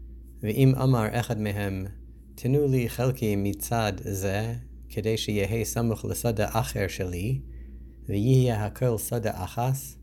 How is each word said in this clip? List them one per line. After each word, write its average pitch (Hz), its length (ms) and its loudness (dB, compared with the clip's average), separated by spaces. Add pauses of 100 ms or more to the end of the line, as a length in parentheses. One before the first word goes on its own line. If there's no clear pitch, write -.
(400)
ואם 131 320 6 (100)
אמר 127 280 4
אחד 113 300 0
מהם, 101 460 -2 (480)
"תנו 139 340 2
לי 127 200 2
חלקי 120 480 0
מצד 101 640 0
זה, 101 540 -2 (340)
כדי 110 280 0
שיהא 104 480 0
סמוך 117 400 0
לשדה 107 480 0
אחר 113 360 0
שלי, 95 520 -2 (680)
ויהיה 117 580 4
הכל 113 320 0
שדה 107 460 -2
אחס", 127 580 -2